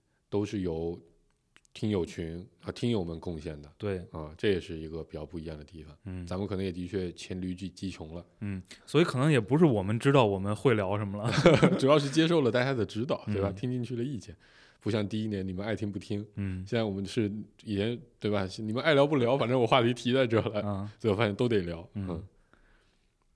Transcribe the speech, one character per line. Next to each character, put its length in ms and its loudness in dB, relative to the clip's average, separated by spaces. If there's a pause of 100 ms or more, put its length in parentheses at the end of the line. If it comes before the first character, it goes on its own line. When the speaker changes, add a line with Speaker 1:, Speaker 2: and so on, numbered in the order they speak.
(300)
Speaker 1:
都 160 0
是 160 -4
由 360 -4 (760)
听 160 -4
友 160 0
群 420 -10 (140)
和 100 -10
听 180 -4
友 140 0
们 160 -8
贡 180 -8
献 240 -10
的。 160 -20
Speaker 2:
对。 200 -4 (140)
Speaker 1:
啊， 260 -12
这 120 0
也 120 2
是 160 -12
一 100 -10
个 160 -10
比 140 -12
较 80 -8
不 120 -14
一 60 -10
样 140 -10
的 80 -16
地 180 -18
方。 100 -20 (120)
Speaker 2:
嗯。 200 -10
Speaker 1:
咱 140 -6
们 80 -2
可 80 -6
能 80 -2
也 80 -4
的 160 -8
确 240 -4
黔 300 -10
驴 120 -6
技， 140 -10
技 240 -8
穷 240 -14
了。 100 -12 (140)
Speaker 2:
嗯， 240 -8 (220)
所 160 2
以 20 4
可 140 0
能 120 2
也 80 4
不 200 2
是 80 8
我 180 4
们 160 0
知 140 4
道 120 8
我 140 0
们 160 -2
会 200 2
聊 220 0
什 80 -4
么 160 -6
了。 80 0 (220)
Speaker 1:
<laughs> 260 6
主 100 4
要 120 8
是 100 0
接 160 4
受 140 4
了 100 4
大 140 2
家 100 0
的 120 0
指 200 -4
导， 200 -2
对 160 0
吧？ 80 2
Speaker 2:
嗯。 60 -4
Speaker 1:
听 140 -4
进 140 -4
去 140 -6
了 60 -4
意 140 -6
见。 160 -14 (460)
不 120 -2
像 180 2
第 140 -4
一 40 -4
年 180 -4
你 60 -6
们 140 -6
爱 100 -2
听 160 -4
不 80 -10
听。 260 -6 (100)
Speaker 2:
嗯。 300 -6
Speaker 1:
现 120 -4
在 60 0
我 80 -2
们 140 -4
是 240 0 (340)
以 120 -4
前， 240 0 (200)
对 120 -2
吧？ 160 0 (120)
你 120 -6
们 100 -2
爱 120 4
聊 120 8
不 120 0
聊， 200 4
反 120 0
正 100 4
我 80 4
话 140 6
题 120 4
提 200 -2
在 120 4
这 140 4
儿 100 0
了， 140 -2
Speaker 2:
嗯。 340 -4
Speaker 1:
最 140 2
后 60 4
发 80 4
现 100 2
都 140 2
得 120 4
聊。 240 -8 (100)
Speaker 2:
嗯。 140 -4
Speaker 1:
嗯。 140 -6 (1120)